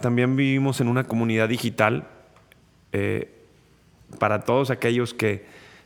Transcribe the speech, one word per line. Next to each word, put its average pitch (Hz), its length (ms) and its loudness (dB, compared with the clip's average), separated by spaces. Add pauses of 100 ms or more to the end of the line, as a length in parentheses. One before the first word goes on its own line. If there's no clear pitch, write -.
también 123 340 2
vivimos 135 460 2
en 120 80 2
una 127 160 0
comunidad 113 420 0
digital. 117 600 -2 (840)
Eh, 101 380 -4 (880)
para 107 260 0
todos 127 260 0
aquellos 120 420 0
que 104 320 -2 (420)